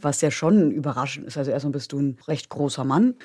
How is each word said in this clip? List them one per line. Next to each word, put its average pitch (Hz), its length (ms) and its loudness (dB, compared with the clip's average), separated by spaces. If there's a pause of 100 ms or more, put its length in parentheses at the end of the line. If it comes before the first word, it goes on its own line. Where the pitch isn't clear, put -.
was 147 180 0
ja 151 100 2
schon 170 400 4
überraschend 139 560 -4
ist. - 100 -12
Also 139 140 -2
erstmal 139 220 -2
bist 139 200 -8
du 139 60 -4
ein 139 180 0 (120)
recht 147 200 -4
großer 139 360 -4
Mann. 202 300 4 (100)